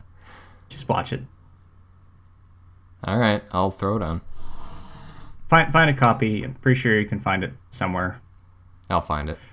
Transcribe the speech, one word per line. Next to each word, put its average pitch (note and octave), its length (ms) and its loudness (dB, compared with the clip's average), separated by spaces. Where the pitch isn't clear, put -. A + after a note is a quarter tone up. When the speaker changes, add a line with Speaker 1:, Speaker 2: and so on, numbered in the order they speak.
Speaker 1:
Just - 200 -12
watch - 240 -2
it. - 100 -8
Speaker 2:
All F#2+ 120 -2
right, G#2+ 260 2
I'll F#2 180 0
throw G2 260 -2
it G#2+ 60 -2
on. E2+ 200 -4
Speaker 1:
Find, D#3+ 240 6
find D#3+ 160 6
a C#3+ 60 4
copy. A2+ 480 2
I'm - 120 -8
pretty B2+ 240 4
sure A2+ 220 2
you G#2 60 0
can G#2 140 -4
find F#2 240 0
it - 80 -6
somewhere. F#2 500 -4
Speaker 2:
I'll F2+ 100 2
find D2+ 300 -4
it. - 80 -8